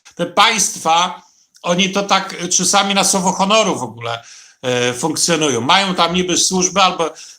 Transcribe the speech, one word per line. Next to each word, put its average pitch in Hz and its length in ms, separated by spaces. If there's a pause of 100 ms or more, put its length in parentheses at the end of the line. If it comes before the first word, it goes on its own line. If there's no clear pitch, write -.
(160)
Te 175 100
państwa, 180 960 (400)
oni 180 280
to 196 140
tak, 190 400
y, 180 60
czasami 196 440
na 196 100
słowo 185 280
honoru 196 440
w 120 80
ogóle, 117 400 (380)
e, 123 320
funkcjonują. 151 680
Mają 180 340
tam 170 180
niby 180 240
służbę 185 460
albo 175 300 (260)